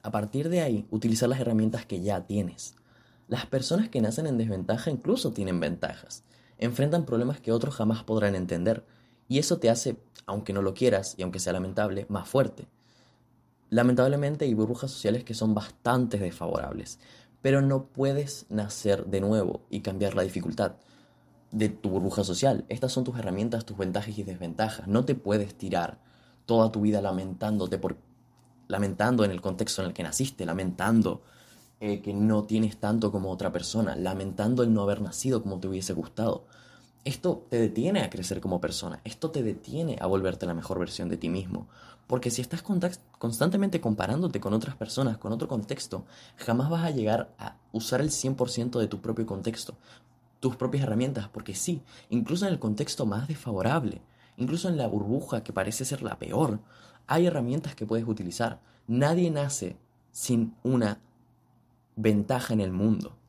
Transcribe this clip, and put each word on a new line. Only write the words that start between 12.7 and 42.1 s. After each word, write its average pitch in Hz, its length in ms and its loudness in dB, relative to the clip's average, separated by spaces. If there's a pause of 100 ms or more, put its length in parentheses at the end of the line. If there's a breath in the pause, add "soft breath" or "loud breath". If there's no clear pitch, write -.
Lamentablemente 135 800 4
hay 117 80 4
burbujas 117 360 0
sociales 113 340 0
que 113 100 -8
son 110 200 2
bastante 117 640 0
desfavorables, - 800 -4 (440 loud breath)
pero 135 180 4
no 135 240 2
puedes 139 640 -2
nacer 104 580 0
de 98 140 0
nuevo 101 480 2
y - 140 -6
cambiar 95 320 -2
la 92 80 2
dificultad 90 540 -2 (760 soft breath)
de 107 160 2
tu - 220 -2
burbuja 95 340 2
social. 104 440 2
Estas 127 240 -2
son 127 120 0
tus 123 140 -4
herramientas, 110 460 -2
tus 101 140 -10
ventajas 101 400 -2
y 101 60 -6
desventajas. 90 640 -4
No 117 160 4
te 104 100 2
puedes 101 420 0
tirar 90 440 -4 (440 soft breath)
toda 113 280 6
tu 107 100 -2
vida 104 180 4
lamentándote 95 760 0
por, 92 180 -2 (720)
lamentando 104 560 2
en 98 60 4
el 90 100 -6
contexto 98 400 -2
en 90 80 -2
el 87 60 -6
que 90 80 -6
naciste, 92 420 -4
lamentando, 92 800 2 (580 loud breath)
eh, 104 220 -2
que 101 100 -4
no 107 320 4
tienes 110 340 0
tanto 107 340 0
como 95 180 -2
otra 92 220 -4
persona, 98 440 -2
lamentando 98 680 0
el 113 100 6
no 101 80 4
haber 101 180 0
nacido 110 420 0
como 95 180 -6
te 95 80 -4
hubiese 92 240 -4
gustado. 101 520 -2 (600 loud breath)
Esto - 440 -2
te 117 120 2
detiene 131 420 2
a 92 80 -4
crecer 92 300 -6
como 90 200 -2
persona, 82 440 -6
esto 156 260 -6
te 139 140 -2
detiene 135 560 -4
a 90 60 -4
volverte 92 380 0
la 87 100 -2
mejor 90 260 -4
versión 87 280 -4
de 85 80 -2
ti 80 120 -4
mismo, 90 400 -4 (400 loud breath)
porque 123 240 0